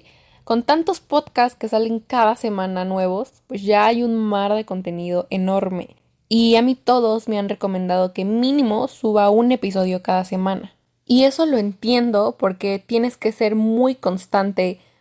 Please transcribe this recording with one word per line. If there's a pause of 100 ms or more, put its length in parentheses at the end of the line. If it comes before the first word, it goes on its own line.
(480)
Con
tantos
podcasts
que
salen
cada
semana
nuevos, (140)
pues
ya
hay
un
mar
de
contenido
enorme. (320)
Y
a
mí
todos
me
han
recomendado
que
mínimo
suba
un
episodio
cada
semana. (320)
Y
eso
lo
entiendo
porque
tienes
que
ser
muy
constante (220)